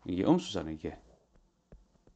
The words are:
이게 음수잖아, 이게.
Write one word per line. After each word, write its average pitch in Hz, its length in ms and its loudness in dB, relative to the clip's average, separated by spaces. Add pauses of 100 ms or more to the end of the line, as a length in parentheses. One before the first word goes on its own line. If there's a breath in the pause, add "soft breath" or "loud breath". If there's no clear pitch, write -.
이게 90 200 0
음수잖아, 98 460 2
이게. 78 300 -8 (1160)